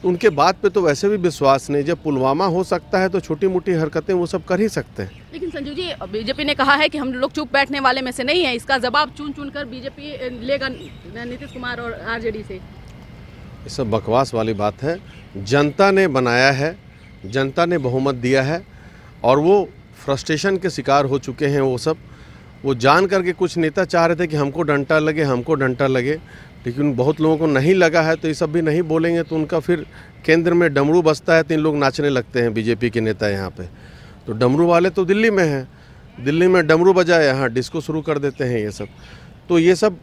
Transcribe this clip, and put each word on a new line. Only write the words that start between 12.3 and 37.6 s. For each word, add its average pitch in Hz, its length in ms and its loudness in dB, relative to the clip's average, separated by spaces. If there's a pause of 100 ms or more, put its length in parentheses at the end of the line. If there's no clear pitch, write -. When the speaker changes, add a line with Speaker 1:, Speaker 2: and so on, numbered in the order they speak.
Speaker 2:
से। 196 60 -14
Speaker 1:
ये - 1160 -18
सब 120 220 -4
बकवास 113 420 0
वाली 110 200 -2
बात 104 300 -4
है। 165 160 -4 (380)
जनता 143 540 2
ने 190 160 4
बनाया 127 440 4
है, 147 260 -2 (480)
जनता 135 400 0
ने 175 120 0
बहुमत 131 380 0
दिया 127 260 2
है 160 260 -4 (560)
और 131 160 4
वो 185 300 2 (360)
फ्रस्ट्रेशन 156 520 -2
के 180 120 -4
शिकार 139 360 2
हो 135 140 -2
चुके 135 260 -6
हैं 143 160 0
वो 131 160 0
सब। 160 200 -2 (680)
वो 135 100 0
जान 143 300 4
करके 185 260 0
कुछ 170 260 -2
नेता 165 280 0
चाह 165 200 2
रहे 170 100 2
थे 170 120 -2
कि 156 80 -4
हमको 143 280 -2
डंटा 147 360 2
लगे, 156 240 0
हमको 135 320 0
डंटा 135 320 0
लगे, 131 320 0 (460)
लेकिन 135 300 -2
बहुत 147 260 0
लोगों 160 160 2
को 160 100 0
नहीं 147 280 4
लगा 170 260 4
है, 160 140 2
तो 160 120 -6
ये 156 60 0
सब 156 180 -2
भी 170 100 0
नहीं 160 200 0
बोलेंगे, 165 420 0
तो 160 120 -6
उनका 156 240 -2
फिर 165 260 -2 (400)
केंद्र 165 280 4
में 170 200 2
डमरू 147 280 2
बजता 160 340 2
है, 160 80 4
तो 156 100 -2
इन 156 60 0
लोग 151 160 0
नाचने 143 340 0
लगते 127 320 -2
हैं 117 120 0
बीजेपी 113 360 0
के 113 120 -2
नेता 107 280 -2
यहाँ 98 200 -4
पे। 90 140 -12 (640)
तो 117 60 -6
डमरू 131 340 2
वाले 175 220 4
तो 185 160 -2
दिल्ली 214 260 2
में 190 140 2
हैं, 139 220 -2 (560)
दिल्ली 160 240 2
में 180 200 4
डमरू 170 260 6
बजाए, 175 320 4
यहाँ 131 240 0
डिस्को 127 320 -4